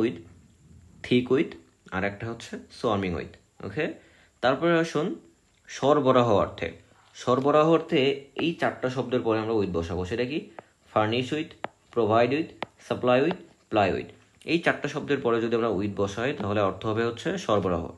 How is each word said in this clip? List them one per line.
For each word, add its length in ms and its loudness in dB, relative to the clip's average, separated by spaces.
with, 160 0
thick 260 2
with, 220 2
আর 120 -4
একটা 240 -6
হচ্ছে 260 -12
swarming 380 0
with। 140 -12
ওকে? 200 -4
তারপরে 380 4
আসুন 360 -2
সরবরাহ 640 4
অর্থে। 340 0
সরবরাহ 560 2
অর্থে 300 2
এই 180 0
চারটা 360 -2
শব্দের 320 -2
পরে 180 0
আমরা 140 -2
with 180 0
বসাবো। 340 -4
সেটা 200 -4
কি? 140 -6
furnish 360 2
with, 220 -4
provide 460 4
with, 120 -4
supply 360 2
with, 140 -2
ply 200 4
with, 180 -4
এই 140 0
চারটা 280 -2
শব্দের 300 -4
পরে 240 0
যদি 140 0
আমরা 140 0
with 260 -2
বসাই 380 -2
তাহলে 280 -2
অর্থ 240 -2
হবে 200 0
হচ্ছে 320 -4
সরবরাহ। 500 0